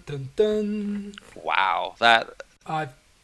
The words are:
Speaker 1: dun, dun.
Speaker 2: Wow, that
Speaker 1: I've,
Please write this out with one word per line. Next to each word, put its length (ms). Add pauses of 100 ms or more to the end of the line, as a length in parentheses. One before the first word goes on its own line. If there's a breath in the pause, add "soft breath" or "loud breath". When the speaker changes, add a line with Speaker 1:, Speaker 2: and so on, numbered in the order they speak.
Speaker 1:
dun, 300
dun. 800 (180)
Speaker 2:
Wow, 640
that 300 (380)
Speaker 1:
I've, 260 (300)